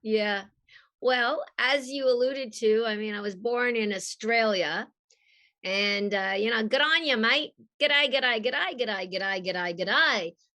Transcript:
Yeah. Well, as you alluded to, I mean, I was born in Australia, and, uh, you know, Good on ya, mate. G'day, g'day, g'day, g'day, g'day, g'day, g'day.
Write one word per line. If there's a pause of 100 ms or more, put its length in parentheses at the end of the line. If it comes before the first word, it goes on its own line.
Yeah. (560)
Well, (140)
as
you
alluded
to,
I
mean,
I
was
born
in
Australia, (760)
and,
uh,
you
know,
Good
on
ya,
mate. (280)
G'day,
g'day,
g'day,
g'day,
g'day,
g'day,
g'day. (260)